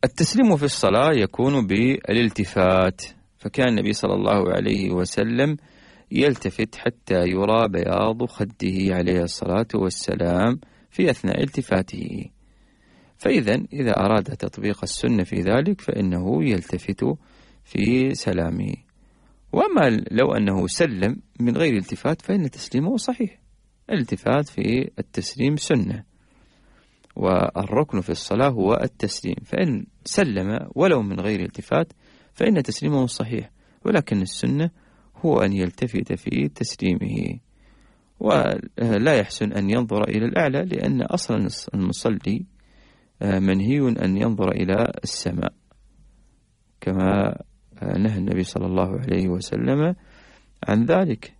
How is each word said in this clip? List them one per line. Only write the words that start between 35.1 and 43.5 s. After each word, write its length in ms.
هو 160
أن 120
يلتفت 600
في 340
تسليمه، 920
ولا 920
يحسن 400
أن 160
ينظر 340
إلى 220
الأعلى، 400
لأن 360
أصلاً 460
المصلي، 720
آه، 180
منهي 400